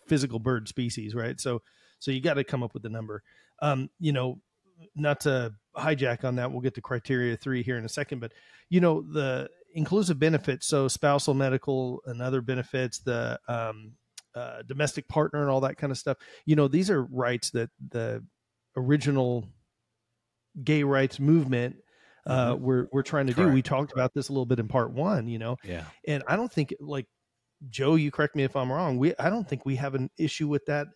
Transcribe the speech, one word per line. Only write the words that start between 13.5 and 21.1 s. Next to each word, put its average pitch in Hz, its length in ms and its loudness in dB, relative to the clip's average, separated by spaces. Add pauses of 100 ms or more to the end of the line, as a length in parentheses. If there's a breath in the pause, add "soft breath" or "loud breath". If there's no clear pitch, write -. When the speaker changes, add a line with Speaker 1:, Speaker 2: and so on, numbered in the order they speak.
Speaker 1:
uh, 120 280 -12
domestic 139 440 -4
partner 151 340 0
and 143 80 2
all 135 120 2
that 135 160 0
kind 139 140 -2
of 127 60 -4
stuff, 135 200 -2 (280 loud breath)
you 156 100 6
know, 147 120 6
these 180 220 2
are 147 140 2
rights 123 480 -2
that 117 180 -2 (200)
the 113 340 -4 (520)
original 127 720 2 (1160)
gay 151 200 4
rights 135 360 2